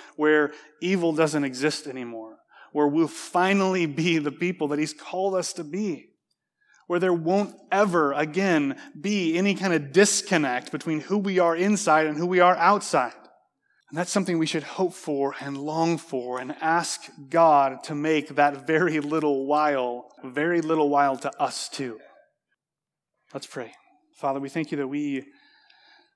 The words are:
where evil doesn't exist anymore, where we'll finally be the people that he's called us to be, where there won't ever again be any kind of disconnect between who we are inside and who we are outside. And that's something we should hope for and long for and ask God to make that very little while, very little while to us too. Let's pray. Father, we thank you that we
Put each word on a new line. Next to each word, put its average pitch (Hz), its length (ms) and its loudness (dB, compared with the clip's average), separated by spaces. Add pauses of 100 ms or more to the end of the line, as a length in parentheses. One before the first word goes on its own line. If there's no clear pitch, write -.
(160)
where 151 360 4 (300)
evil 175 300 2
doesn't 151 320 2
exist 139 420 -4
anymore, 120 500 -12 (360)
where 147 160 2
we'll 156 200 2
finally 185 800 0
be 160 320 0
the 147 140 -2
people 175 360 -4
that 147 100 -2
he's 156 140 -4
called 190 420 -6
us 180 200 -2
to 170 100 -10
be, 170 460 -6 (800)
where 175 120 0
there 185 140 2
won't 180 400 0 (180)
ever 175 400 4
again 151 640 0 (240)
be 175 380 -2
any 196 160 2
kind 185 180 -2
of 143 200 -2
disconnect 151 800 2
between 156 280 -4
who 180 160 -4
we 190 220 0
are 170 180 4
inside 175 500 2
and 151 120 -4
who 175 80 -2
we 180 140 4
are 180 160 8
outside. 170 560 2 (800)
And 139 60 -10
that's 180 140 -4
something 185 260 0
we 160 100 0
should 151 180 -4
hope 180 280 -4
for 139 480 -4
and 139 160 -10
long 160 400 0
for 123 440 -6
and 131 200 -10
ask 165 480 -2 (220)
God 143 540 4
to 156 100 -8
make 151 400 0
that 139 320 2
very 160 340 2
little 147 460 -2
while, 139 640 0 (120)
very 151 380 -2
little 156 300 0
while 143 280 2
to - 220 -8
us - 300 -4
too. 120 280 -10 (1300)
Let's 135 140 -12
pray. 120 260 -12 (480)
Father, 139 200 -2
we 139 80 -8
thank 156 240 -6
you 147 60 -6
that 139 100 -4
we 143 360 -6 (920)